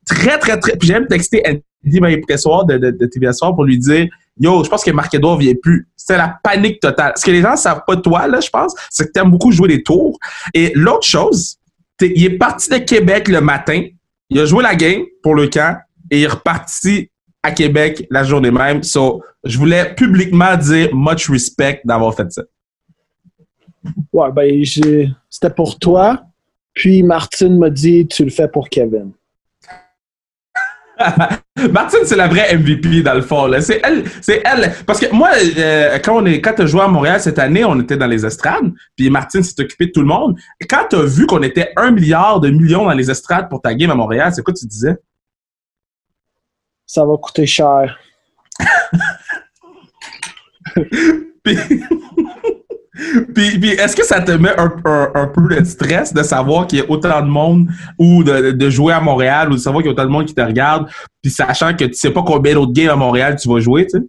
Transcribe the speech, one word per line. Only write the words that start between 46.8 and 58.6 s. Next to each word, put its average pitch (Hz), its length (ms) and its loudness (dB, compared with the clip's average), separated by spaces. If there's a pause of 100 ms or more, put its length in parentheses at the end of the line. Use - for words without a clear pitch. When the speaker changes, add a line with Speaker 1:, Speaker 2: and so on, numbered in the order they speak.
Speaker 2:
Ça - 180 -2
va 147 140 0
coûter 151 300 -4
cher. 139 500 0 (600)
Speaker 1:
<laughs> - 80 -4 (2750)
Puis, - 120 0
<laughs> - 40 -4 (1700)
puis, 208 260 0
puis 214 100 0
est-ce 196 260 0
que 453 100 2
ça 185 160 2
te 175 100 -2
met 170 280 2
un, 170 120 2 (140)
un, 147 300 0
un 143 120 0
peu 165 280 2
de 151 80 4
stress 175 500 -4
de 151 100 0
savoir 147 440 0
qu'il 139 120 -2
y - 20 0
a 135 80 -4
autant 156 320 0
de 143 60 -2
monde 165 400 2 (300)
ou 170 260 6
de, 135 280 2
de 135 180 2